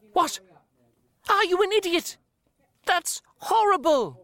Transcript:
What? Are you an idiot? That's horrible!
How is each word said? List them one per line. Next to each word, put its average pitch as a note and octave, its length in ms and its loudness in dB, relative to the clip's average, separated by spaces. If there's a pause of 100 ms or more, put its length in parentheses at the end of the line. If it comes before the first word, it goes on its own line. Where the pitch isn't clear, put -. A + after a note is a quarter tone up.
(120)
What? - 260 -2 (880)
Are G#4 160 2
you F4+ 160 0
an G4 100 2
idiot? F#4+ 460 -2 (680)
That's - 360 -2 (160)
horrible! D#4 880 0